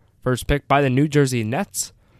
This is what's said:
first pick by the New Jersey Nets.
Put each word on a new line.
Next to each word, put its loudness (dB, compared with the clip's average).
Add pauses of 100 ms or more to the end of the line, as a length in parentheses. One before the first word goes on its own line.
(220)
first -2
pick -2
by 4
the 2
New 2
Jersey 0
Nets. -6 (280)